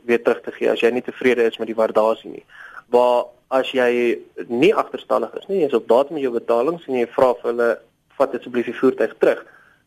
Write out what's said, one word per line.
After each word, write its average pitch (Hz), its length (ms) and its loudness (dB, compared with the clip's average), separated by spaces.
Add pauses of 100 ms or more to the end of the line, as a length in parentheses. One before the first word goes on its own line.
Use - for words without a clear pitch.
weer 120 180 0
terug 120 180 0
te 117 100 -12
gee 117 200 -2
as 104 80 -2
jy 117 120 2
nie 123 100 -2
tevrede 120 420 0
is 113 140 -2
met 113 100 -6
die 113 80 -8
waardasie 110 560 0
nie. - 120 -16 (460)
Waar 123 360 4 (220)
as 131 240 0
jy 120 460 2 (300)
nie 120 280 2
agterstallig - 580 -4
is - 140 -14
nie, 196 120 -2
jy 156 60 2
is 135 80 0
op 113 140 0
datum 135 260 2
met 151 100 -6
jou 127 100 -2
betalings 117 540 -2
en 135 80 -6
jy 120 120 0
vra 127 260 2
vir 123 180 -6
hulle, 117 280 0 (380)
"Vat 131 180 0
asseblief 120 300 -6
die 117 140 -8
voertuig 131 400 0
terug." - 260 0 (400)